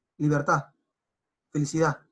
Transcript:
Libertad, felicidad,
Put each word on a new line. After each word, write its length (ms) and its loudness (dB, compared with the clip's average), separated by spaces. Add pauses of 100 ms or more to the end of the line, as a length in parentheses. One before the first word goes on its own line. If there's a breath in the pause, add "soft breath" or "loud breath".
(180)
Libertad, 560 0 (800)
felicidad, 500 -2 (100)